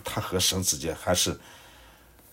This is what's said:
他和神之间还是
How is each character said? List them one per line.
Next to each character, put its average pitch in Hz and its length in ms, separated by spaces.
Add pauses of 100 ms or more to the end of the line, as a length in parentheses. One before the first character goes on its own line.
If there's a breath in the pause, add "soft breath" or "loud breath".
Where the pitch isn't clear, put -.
他 - 160
和 92 180
神 92 240
之 78 160
间 78 160
还 - 200
是 87 240 (960 soft breath)